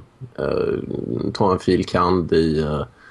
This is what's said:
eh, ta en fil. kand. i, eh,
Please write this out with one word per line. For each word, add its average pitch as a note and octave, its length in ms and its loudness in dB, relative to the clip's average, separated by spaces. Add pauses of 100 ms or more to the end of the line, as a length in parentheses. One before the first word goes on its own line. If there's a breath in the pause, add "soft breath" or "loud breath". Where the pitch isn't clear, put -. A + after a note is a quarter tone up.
(400)
eh, C2+ 380 -2 (560)
ta G2+ 200 2
en F#2 60 0
fil. F#2 260 2
kand. F2+ 480 2
i, E2 260 2
eh, D2+ 220 -2 (300 soft breath)